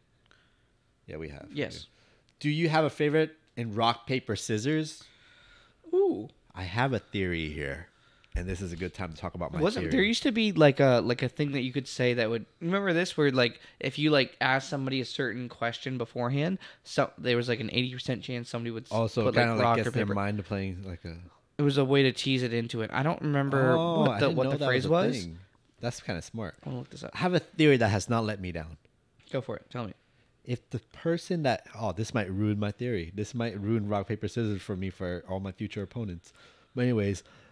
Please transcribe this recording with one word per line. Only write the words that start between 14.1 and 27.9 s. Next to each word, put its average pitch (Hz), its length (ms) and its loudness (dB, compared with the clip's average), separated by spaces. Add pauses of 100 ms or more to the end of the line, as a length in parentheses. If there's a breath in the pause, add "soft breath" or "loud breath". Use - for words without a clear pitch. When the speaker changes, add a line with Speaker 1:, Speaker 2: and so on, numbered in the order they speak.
Speaker 2:
like, 135 300 4
asked 131 280 2
somebody 135 320 -2
a 120 40 -2
certain 123 440 -4
question 120 500 -4
beforehand, 135 600 -2 (240 loud breath)
so - 340 0
there 120 200 2
was, 120 120 0
like, 110 120 0
an 110 120 -6
eighty 127 200 0
percent 127 320 -6
chance 120 240 -8
somebody 117 240 -6
would 113 140 -8
s-, - 40 -16
Speaker 1:
Also, 117 320 0
Speaker 2:
put, 117 120 2
Speaker 1:
kinda, 120 180 4
Speaker 2:
like, 110 60 2
Speaker 1:
like, 123 60 4
Speaker 2:
rock 117 120 4
Speaker 1:
gets 113 120 0
Speaker 2:
or - 40 -4
Speaker 1:
their 110 120 0
Speaker 2:
paper. 101 100 -2
Speaker 1:
mind 101 300 -2
playing, 98 400 -4
like, 92 200 -12
a 85 120 -12 (420)
Speaker 2:
It 147 40 2
was 143 160 4
a 135 60 4
way 139 180 6
to 131 80 6
tease 131 320 0
it 120 100 -2
into 117 300 -2
it. 107 100 -6
I 135 120 0
don't 165 180 -2
remember 139 540 4
Speaker 1:
Oh, 165 240 2
Speaker 2:
what - 100 4
Speaker 1:
I 101 80 -2
Speaker 2:
the, 143 80 2
Speaker 1:
didn't 127 120 0
Speaker 2:
what 131 60 4
Speaker 1:
know 131 60 0
Speaker 2:
the 139 80 0
Speaker 1:
that 147 80 -2
Speaker 2:
phrase 127 220 2
Speaker 1:
was 170 160 4
a - 40 2
Speaker 2:
was. 117 140 -4
Speaker 1:
thing. 85 160 -10 (400)
That's 120 220 -6
kinda 90 200 -6
smart. 110 440 -10
Speaker 2:
I'm 143 80 -10
gonna 127 80 -6
look 135 100 -14
this - 140 -14
up. - 100 -12
Speaker 1:
I - 40 -10
have 180 160 2
a 170 40 4
theory 151 380 6
that 113 140 6